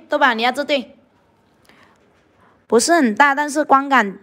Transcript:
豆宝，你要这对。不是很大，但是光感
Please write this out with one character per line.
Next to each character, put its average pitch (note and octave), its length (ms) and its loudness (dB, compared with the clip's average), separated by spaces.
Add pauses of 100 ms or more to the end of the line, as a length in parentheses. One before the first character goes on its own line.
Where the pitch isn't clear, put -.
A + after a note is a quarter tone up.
豆 D4+ 100 -2
宝， C4 160 2
你 A3 80 -4
要 B3 80 0
这 C4 140 -6
对。 C#4 320 -4 (1700)
不 A3+ 140 2
是 D#4 140 0
很 B3+ 200 2
大， C#4+ 180 2
但 D4 160 -4
是 D4 140 -4
光 C#4 260 0
感 A3 340 0